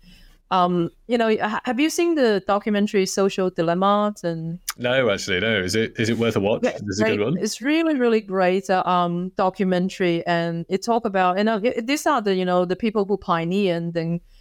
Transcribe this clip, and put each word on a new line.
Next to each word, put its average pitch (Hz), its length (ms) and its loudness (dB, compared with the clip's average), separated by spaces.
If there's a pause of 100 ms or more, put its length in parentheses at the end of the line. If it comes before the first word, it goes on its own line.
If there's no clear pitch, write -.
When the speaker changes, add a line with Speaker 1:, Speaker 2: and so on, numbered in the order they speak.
(520)
Speaker 1:
um, 180 400 2 (160)
you 240 100 0
know, 226 200 2
ha-, 214 260 -2
have 247 160 -2
you 311 100 4
seen 339 260 0
the 226 300 2
documentary 202 640 0
Social 196 420 0
Dilemma? 196 640 0 (100)
And 165 360 -6 (180)
Speaker 2:
No, 123 320 2
actually, 95 300 0
no. 107 220 2
Is 92 120 -2
it, 110 240 0
is 110 120 0
it 113 80 0
worth 113 180 2
a 104 60 2
watch? 104 220 0
Speaker 1:
Yeah, 240 120 0
Speaker 2:
Is 202 240 -6
it 214 80 2
a 220 40 0
good 208 60 0
Speaker 1:
great. 208 80 0
Speaker 2:
one? 156 160 -2
Speaker 1:
It's 214 200 -6
really, 311 360 0
really 233 240 2
great, 190 480 0
uh, 185 160 2
um, 175 440 0
documentary, 185 1000 0
and 170 420 -2
it 190 140 -2
talk 233 220 0
about, 185 320 2
you 208 80 2
know, 220 180 0
i-, 240 180 -2
these 277 240 -2
are 285 160 2
the, 202 140 0
you 185 100 0
know, 180 200 2
the 180 100 -2
people 208 300 -2
who 196 120 -2
pioneer 175 600 0
and 170 160 -6
then 170 260 -2 (220)